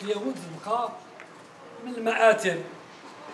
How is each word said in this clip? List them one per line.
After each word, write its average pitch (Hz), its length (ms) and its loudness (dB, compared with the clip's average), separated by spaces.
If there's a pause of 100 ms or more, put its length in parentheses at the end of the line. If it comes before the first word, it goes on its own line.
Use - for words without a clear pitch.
اليهود 208 320 0 (300)
تبقى 226 240 2 (960)
من 247 100 -8
المآثر، 220 640 6 (760)